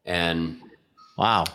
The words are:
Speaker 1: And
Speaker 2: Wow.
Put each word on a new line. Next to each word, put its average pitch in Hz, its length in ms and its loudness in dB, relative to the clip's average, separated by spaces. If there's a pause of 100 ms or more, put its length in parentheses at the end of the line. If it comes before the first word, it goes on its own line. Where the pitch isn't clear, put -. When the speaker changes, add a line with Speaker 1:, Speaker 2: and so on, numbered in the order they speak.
Speaker 1:
And 82 520 -2 (600)
Speaker 2:
Wow. 104 260 2 (100)